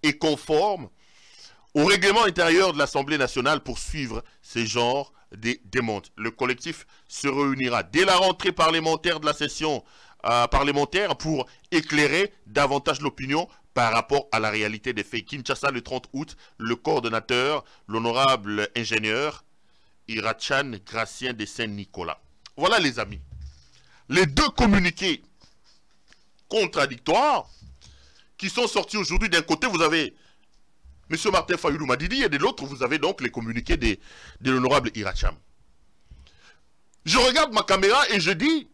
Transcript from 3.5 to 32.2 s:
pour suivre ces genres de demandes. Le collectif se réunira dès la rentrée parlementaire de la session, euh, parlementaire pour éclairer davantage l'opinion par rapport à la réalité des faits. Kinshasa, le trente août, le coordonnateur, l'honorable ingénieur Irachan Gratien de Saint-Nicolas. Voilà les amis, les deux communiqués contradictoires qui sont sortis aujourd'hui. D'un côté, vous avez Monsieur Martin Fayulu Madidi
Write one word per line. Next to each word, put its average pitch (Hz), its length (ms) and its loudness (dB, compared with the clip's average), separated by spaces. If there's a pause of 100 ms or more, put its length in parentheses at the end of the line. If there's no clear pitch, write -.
pour 120 160 -8
suivre 117 460 -6 (160)
ces - 240 -6
genres 120 480 -2 (200)
de 113 340 -4
demandes. 110 400 -4 (100)
Le 110 140 -4
collectif 127 560 -6 (200)
se - 220 -6
réunira 131 540 0
dès 135 240 2
la 190 100 4
rentrée 185 360 2
parlementaire 160 680 0
de 151 60 -4
la 147 80 0
session, 147 500 -4 (400)
euh, 120 220 2
parlementaire 143 720 0
pour 151 280 -4 (240)
éclairer 156 600 0 (140)
davantage 143 560 0
l'opinion 143 440 -4 (280)
par 120 180 2
rapport 135 400 0
à 110 80 0
la 110 80 0
réalité 107 460 -4
des 104 100 -4
faits. 113 220 -10
Kinshasa, 139 440 -6
le 123 120 -6
trente - 320 -8
août, 135 200 -8 (220)
le 117 200 -4
coordonnateur, 127 840 -2 (260)
l'honorable 113 840 0
ingénieur 113 680 -2 (640)
Irachan 113 640 -4 (140)
Gratien 113 480 -6
de 107 100 -8
Saint-Nicolas. 101 800 -10 (340)
Voilà 185 220 2
les 135 200 0
amis, 101 220 -8 (880)
les 156 160 2
deux 160 260 2
communiqués 190 720 2 (1300)
contradictoires 175 1000 0 (880)
qui 190 100 -6
sont 240 200 -2
sortis 202 280 -2
aujourd'hui. 208 320 0
D'un 170 140 2
côté, - 240 0
vous 180 160 2
avez 160 320 2 (960)
Monsieur 165 220 -2
Martin 190 260 2
Fayulu 147 300 -2
Madidi 170 380 0